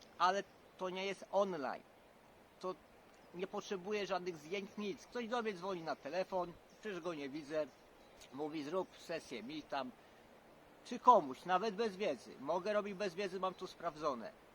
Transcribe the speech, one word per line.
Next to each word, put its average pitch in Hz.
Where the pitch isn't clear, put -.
Ale 190
to 185
nie 185
jest 196
online. 170
To 185
nie 180
potrzebuje 202
żadnych 180
zdjęć, 190
nic. 208
Ktoś 240
do 240
mnie 220
dzwoni 180
na 156
telefon, 175
przecież 196
go 170
nie 143
widzę. 151
Mówi, 151
zrób 170
sesję 139
mi 147
tam, 135
czy 247
komuś, 175
nawet 185
bez 214
wiedzy. 156
Mogę 175
robić 208
bez 185
wiedzy, 190
mam 185
to 185
sprawdzone. 147